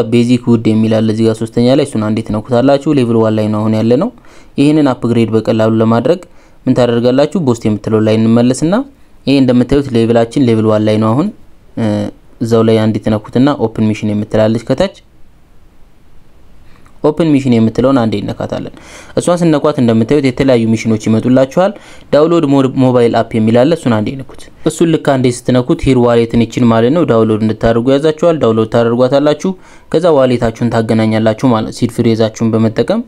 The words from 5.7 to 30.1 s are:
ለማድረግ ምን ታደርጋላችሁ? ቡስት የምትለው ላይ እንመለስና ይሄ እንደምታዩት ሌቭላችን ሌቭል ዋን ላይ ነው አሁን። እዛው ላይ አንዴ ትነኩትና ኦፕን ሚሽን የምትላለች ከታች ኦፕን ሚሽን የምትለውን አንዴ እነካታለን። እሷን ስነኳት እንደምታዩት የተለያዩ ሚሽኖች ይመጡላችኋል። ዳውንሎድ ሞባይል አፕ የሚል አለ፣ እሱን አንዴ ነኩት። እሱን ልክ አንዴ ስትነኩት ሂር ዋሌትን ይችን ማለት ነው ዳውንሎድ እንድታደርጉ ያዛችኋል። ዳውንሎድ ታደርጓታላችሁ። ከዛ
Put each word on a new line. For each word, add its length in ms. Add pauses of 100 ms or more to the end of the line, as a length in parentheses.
ለማድረግ 440 (420)
ምን 120
ታደርጋላችሁ? 640
ቡስት 240
የምትለው 360
ላይ 160
እንመለስና 580 (520)
ይሄ 120
እንደምታዩት 540
ሌቭላችን 520
ሌቭል 220
ዋን 180
ላይ 140
ነው 120
አሁን። 180 (1120)
እዛው 220
ላይ 160
አንዴ 200
ትነኩትና 500 (120)
ኦፕን 260
ሚሽን 240
የምትላለች 540
ከታች 300 (2000)
ኦፕን 240
ሚሽን 240
የምትለውን 460
አንዴ 180
እነካታለን። 580 (380)
እሷን 260
ስነኳት 400
እንደምታዩት 460
የተለያዩ 420
ሚሽኖች 380
ይመጡላችኋል። 680 (360)
ዳውንሎድ 360 (320)
ሞባይል 380
አፕ 180
የሚል 260
አለ፣ 140
እሱን 220
አንዴ 220
ነኩት። 260 (240)
እሱን 240
ልክ 180
አንዴ 240
ስትነኩት 500
ሂር 160
ዋሌትን 440
ይችን 240
ማለት 260
ነው 120
ዳውንሎድ 380
እንድታደርጉ 480
ያዛችኋል። 480
ዳውንሎድ 320
ታደርጓታላችሁ። 840 (360)
ከዛ 240